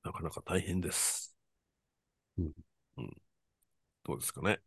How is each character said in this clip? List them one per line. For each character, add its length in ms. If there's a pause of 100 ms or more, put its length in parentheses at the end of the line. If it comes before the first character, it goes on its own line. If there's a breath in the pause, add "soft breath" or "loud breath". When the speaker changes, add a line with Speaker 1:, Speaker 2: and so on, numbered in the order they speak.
Speaker 1:
な 80
か 100
な 80
か 120
大 180
変 200
で 120
す。 420 (1040)
Speaker 2:
う 40
ん。 100 (460)
Speaker 1:
う 40
ん。 140 (880)
ど 100
う 60
で 60
す 60
か 100
ね。 240